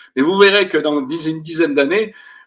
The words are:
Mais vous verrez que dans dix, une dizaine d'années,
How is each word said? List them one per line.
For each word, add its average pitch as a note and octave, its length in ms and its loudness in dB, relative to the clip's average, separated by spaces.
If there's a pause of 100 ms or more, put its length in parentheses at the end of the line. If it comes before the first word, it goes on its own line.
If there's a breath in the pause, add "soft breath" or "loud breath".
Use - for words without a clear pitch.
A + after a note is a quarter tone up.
(160 loud breath)
Mais B2+ 60 0
vous F3 160 0
verrez G3 320 4
que D#3+ 80 -2
dans D3 240 0
dix, D#3 240 -8
une D#3+ 160 -6
dizaine D#3+ 340 -2
d'années, F3+ 380 0 (340 loud breath)